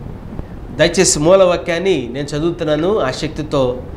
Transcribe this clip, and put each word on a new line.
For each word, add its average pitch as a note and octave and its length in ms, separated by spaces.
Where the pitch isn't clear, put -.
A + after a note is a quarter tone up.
దయచేసి E3+ 400
మూల F#3 240
వాక్యాన్ని E3+ 680
నేను C#3 240
చదువుతున్నాను, D#3+ 640
ఆసక్తితో C3 800